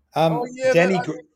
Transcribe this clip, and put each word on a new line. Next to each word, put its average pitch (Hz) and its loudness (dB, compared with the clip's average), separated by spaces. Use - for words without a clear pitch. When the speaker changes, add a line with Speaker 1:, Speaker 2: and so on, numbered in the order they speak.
Speaker 1:
Um, 160 2
Speaker 2:
Oh, 247 -4
yeah, 262 -2
Speaker 1:
Danny 185 4
Speaker 2:
but 180 0
I - -6
Speaker 1:
Gr-, 156 -6
Speaker 2:
mean, - -18